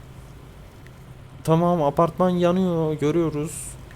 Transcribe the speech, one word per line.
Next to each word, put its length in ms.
Tamam, 380
apartman 480
yanıyor, 640
görüyoruz. 600